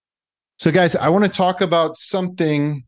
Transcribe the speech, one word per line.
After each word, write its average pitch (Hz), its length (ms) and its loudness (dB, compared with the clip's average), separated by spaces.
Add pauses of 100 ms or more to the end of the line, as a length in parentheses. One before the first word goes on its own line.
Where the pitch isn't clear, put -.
(600)
So, 165 120 0
guys, 175 220 4
I 175 140 -2
wanna 190 220 4
talk 185 320 -2
about 165 340 0
something 151 920 -2